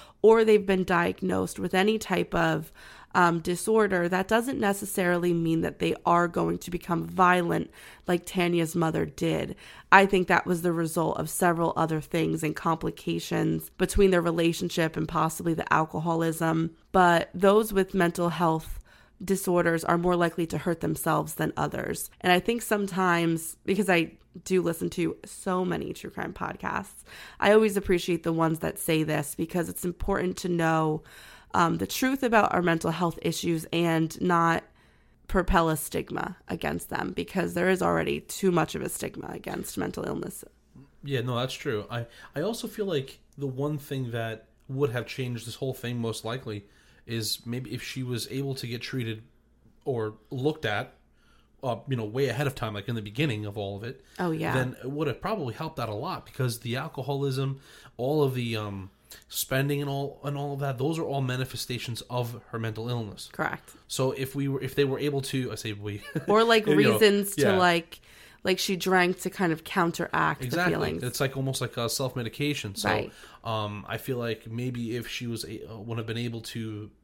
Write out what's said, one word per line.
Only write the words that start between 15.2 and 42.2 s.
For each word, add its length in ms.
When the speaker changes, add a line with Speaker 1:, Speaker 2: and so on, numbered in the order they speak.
Speaker 1:
the 180
alcoholism. 1040
But 420
those 400
with 220
mental 360
health 500
disorders 580
are 160
more 160
likely 320
to 120
hurt 220
themselves 540
than 220
others. 540
And 100
I 80
think 240
sometimes, 1000
because 240
I 240
do 180
listen 280
to 340
so 400
many 280
true 180
crime 220
podcasts, 720
I 120
always 240
appreciate 460
the 100
ones 280
that 180
say 240
this 320
because 340
it's 160
important 520
to 120
know, 540
um, 260
the 80
truth 360
about 300
our 100
mental 300
health 300
issues 500
and 480
not 420
propel 420
a 80
stigma 600
against 420
them, 240
because 420
there 160
is 120
already 380
too 320
much 240
of 60
a 60
stigma 440
against 460
mental 260
illness. 400
Speaker 2:
Yeah, 200
no, 140
that's 180
true. 360
I, 160